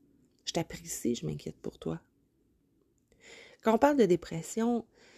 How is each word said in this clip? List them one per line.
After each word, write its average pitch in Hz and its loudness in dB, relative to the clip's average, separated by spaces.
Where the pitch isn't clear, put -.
Je - -8
t'apprécie, 165 -4
je 156 -8
m'inquiète 147 -10
pour - -12
toi. » 113 -6
Quand 220 4
on 226 4
parle 294 4
de 240 6
dépression, 196 0